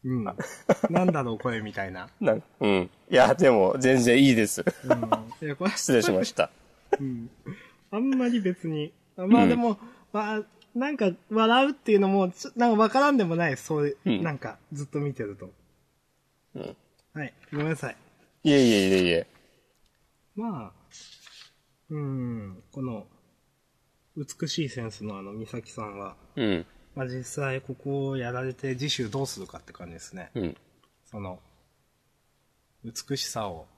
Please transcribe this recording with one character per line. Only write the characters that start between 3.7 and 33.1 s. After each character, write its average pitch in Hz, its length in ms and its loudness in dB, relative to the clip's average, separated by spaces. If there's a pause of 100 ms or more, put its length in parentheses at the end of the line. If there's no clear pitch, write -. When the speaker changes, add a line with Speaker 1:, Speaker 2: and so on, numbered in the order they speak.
Speaker 2:
全 131 200 6
然 123 240 6
い 135 80 8
い 123 40 6
で 107 120 4
す。 - 180 -6 (200)
Speaker 1:
う 127 100 2
ん。 - 520 -4
い - 20 -6
や、 139 80 -6
こ 180 80 -6
れ、 202 60 2
Speaker 2:
失 - 240 0
礼 113 80 6
し 120 100 2
ま 92 120 2
し - 80 -6
た。 - 180 0 (500)
Speaker 1:
う - 20 -6
ん。 120 280 -8 (600)
あ 202 80 -6
ん 269 160 0
ま 247 140 0
り 240 120 0
別 180 280 -4
に。 156 240 -6 (240)
ま 202 240 4
あ、 - 40 6
Speaker 2:
う - 20 4
ん。 - 20 2
Speaker 1:
で 240 80 2
も、 233 220 0 (340)
ま 214 240 -4
あ、 214 60 -6 (320)
な 262 160 -4
ん 294 60 -6
か、 208 140 2 (200)
笑 226 360 4
う 294 40 0
っ - 20 -6
て 240 200 0
い 208 40 6
う 196 40 8
の 196 80 4
も、 190 220 2
ち - 180 -14
ょ-、 - 80 -16
な 240 100 4
ん 240 100 6
か、 214 60 6
わ 220 80 4
か 262 100 4
ら 294 120 4
ん 277 40 2
で 220 80 4
も 165 120 -2
な 170 120 0
い。 131 80 -2
そ 151 260 -2
う 147 60 2
い 143 40 -4
う、 - 120 -10
Speaker 2:
う - 60 0
ん。 107 120 2
Speaker 1:
な 165 100 -2
ん 135 60 -8
か、 - 200 -12 (140)
ず 143 120 -10
っ - 40 -14
と 147 120 -6
見 143 140 -4
て 117 80 -10
る 101 140 -10
と。 95 140 -18 (1040)
Speaker 2:
う - 40 -12
ん。 - 160 -12 (380)
Speaker 1:
は 151 100 -10
い。 123 80 -12 (180)
ご 147 80 -8
め 147 60 -4
ん 156 60 -4
な 156 60 -4
さ 131 140 -10
い。 - 60 -16 (460)
Speaker 2:
い 156 100 6
え 139 100 8
い 120 100 8
え 98 160 4
い 95 40 6
え 92 120 6
い 90 40 2
え。 82 180 2 (1080)
Speaker 1:
ま 196 300 -8
あ、 90 60 -20 (1160)
う 151 80 -8
ん。 120 640 -8 (100)
こ 139 100 -10
の、 113 240 -8 (1080)
美 151 320 -10
し 160 180 -4
い - 20 -8
セ 123 140 -10
ン 113 80 -8
ス 104 140 -16
の 101 140 -10
あ 98 40 -14
の、 98 120 -14
美 110 120 -12
咲 - 260 -14
さ - 100 -12
ん 101 160 -12
は、 98 180 -14 (200)
Speaker 2:
う 135 80 -2
ん。 92 220 0 (280)
Speaker 1:
ま 135 100 -6
あ、 - 40 -8
実 127 160 -10
際 135 360 -6
こ 135 140 -12
こ 139 340 -6
を 135 80 -6
や 120 140 -6
ら 127 120 -6
れ 131 120 -8
て、 131 220 -6
次 143 120 -6
週 120 220 -4
ど 135 120 -4
う 135 40 -4
す - 140 -12
る 92 60 -12
か - 120 -20
っ - 40 -20
て - 100 -20
感 90 160 -16
じ 85 60 -16
で 82 40 -18
す - 160 -20
ね。 90 200 -16
Speaker 2:
う 117 60 -6
ん。 85 160 -6 (480)
Speaker 1:
そ 110 160 -14
の、 92 200 -12 (1400)
美 117 320 -10